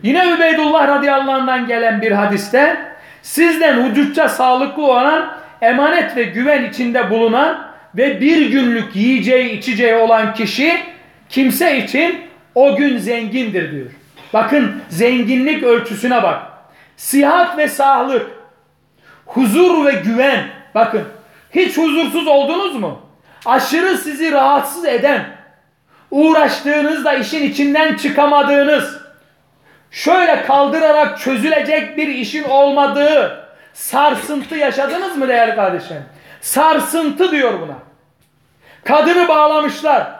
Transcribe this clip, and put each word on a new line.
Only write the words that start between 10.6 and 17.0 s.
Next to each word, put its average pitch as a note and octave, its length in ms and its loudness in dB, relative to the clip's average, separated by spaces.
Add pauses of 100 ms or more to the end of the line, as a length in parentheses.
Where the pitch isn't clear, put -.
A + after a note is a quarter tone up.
kimse C4+ 500 0
için D#4 420 -2 (340)
o C#4 220 4
gün C#4 220 0
zengindir." G#3 760 -4
diyor. C3 180 -12 (420)
Bakın A3+ 560 0
zenginlik B3+ 760 0
ölçüsüne A#3+ 600 0
bak. E3 200 -2 (540)
Sihat D4+ 600 2